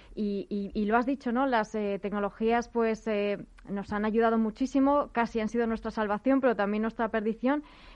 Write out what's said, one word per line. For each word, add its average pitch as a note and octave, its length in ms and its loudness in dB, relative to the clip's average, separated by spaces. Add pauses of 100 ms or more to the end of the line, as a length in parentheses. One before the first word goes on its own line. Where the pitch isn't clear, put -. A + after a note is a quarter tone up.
(200)
Y, G3+ 300 -2
y, G3+ 240 -4
y G#3+ 120 0
lo G#3+ 120 2
has B3 80 0
dicho, B3 260 -2
¿no? B3+ 140 0
Las, A3+ 300 0
eh, G3+ 260 -2
tecnologías, G#3 680 -2
pues, A3+ 360 -2
eh, G#3 320 0 (320)
nos G3 240 -6
han G#3 100 -2
ayudado A3+ 360 2
muchísimo, C4+ 720 2
casi A#3 280 0
han G#3+ 80 0
sido A#3 200 0
nuestra A3+ 240 -4
salvación, A3 500 2
pero B3 140 4
también G#3 260 0
nuestra A3 280 -2
perdición. A3+ 520 0 (340)